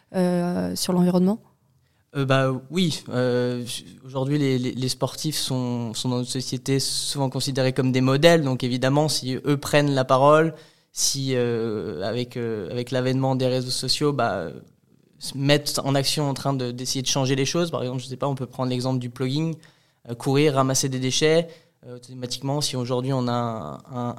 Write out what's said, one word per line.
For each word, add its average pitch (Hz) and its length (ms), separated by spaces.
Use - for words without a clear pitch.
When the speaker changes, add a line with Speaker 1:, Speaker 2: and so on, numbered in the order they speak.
Speaker 1:
euh, 180 640
sur - 180
l'environnement ? 180 460
Speaker 2:
Euh, 139 80
bah 135 260
oui, 165 400
euh, 123 540
aujourd'hui 135 340
les, 135 200
les, 123 140
les 127 160
sportifs - 480
sont, 123 560
sont - 160
dans 123 80
notre 123 140
société 135 500
souvent - 480
considérés 131 460
comme 131 180
des 127 80
modèles, 143 420
donc 131 220
évidemment 131 440
si 127 360
eux 143 140
prennent 147 360
la 131 100
parole, 151 500
si, 135 440
euh, 110 680
avec, 120 340
euh, 113 340
avec 123 200
l'avènement 131 460
des 127 100
réseaux 127 240
sociaux, 143 420
bah, 104 340
se - 180
mettent 143 480
en 135 100
action 139 340
en 135 60
train 139 200
de, 123 180
d'essayer 127 300
de 127 40
changer 135 300
les 135 80
choses. 170 260
Par 123 120
exemple, 127 200
je 127 40
sais 131 100
pas, 139 100
on 143 80
peut 131 120
prendre 127 240
l'exemple 127 280
du 123 120
plugging, 135 440
euh, 120 60
courir, 139 400
ramasser 131 340
des 131 100
déchets. 156 480
Euh, 123 100
automatiquement, 127 640
si 139 140
aujourd'hui 127 380
on 127 160
a 120 40
un, 113 460
un, 123 240